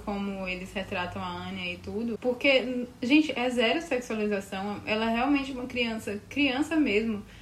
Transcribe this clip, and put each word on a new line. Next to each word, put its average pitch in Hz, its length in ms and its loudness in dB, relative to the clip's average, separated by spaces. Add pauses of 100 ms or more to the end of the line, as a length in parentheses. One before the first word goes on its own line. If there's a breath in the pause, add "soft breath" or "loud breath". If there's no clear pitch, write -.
como 196 420 -4
eles 185 240 -6
retratam 185 500 -6
a 185 60 -6
Anya 180 380 -6
e 175 120 -6
tudo. 202 440 -4
Porque, 247 680 2 (160)
gente, 302 340 6
é 247 120 0
zero 240 320 2
sexualização. 208 1040 -2
Ela 226 260 0
é 226 40 2
realmente 269 360 2
uma 247 140 -6
criança, 226 520 -2 (120)
criança 285 480 2
mesmo, 220 440 4 (200 soft breath)